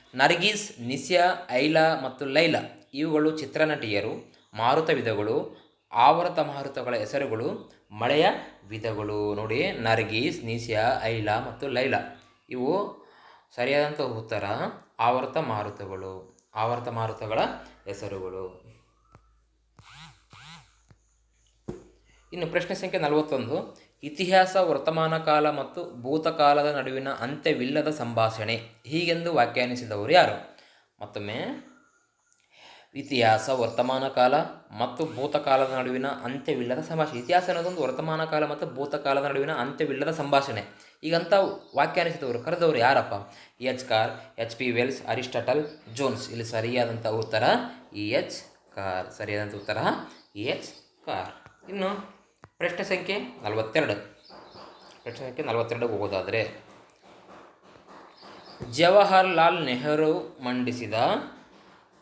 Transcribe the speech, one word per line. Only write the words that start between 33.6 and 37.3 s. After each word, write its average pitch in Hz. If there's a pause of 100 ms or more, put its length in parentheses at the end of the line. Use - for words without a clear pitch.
ಕಾಲ 127 (440)
ಮತ್ತು 127
ಭೂತಕಾಲದ 135
ನಡುವಿನ 127
ಅಂತ್ಯವಿಲ್ಲದ 123
ಸಂಭಾಷಣೆ. 156
ಇತಿಹಾಸ 180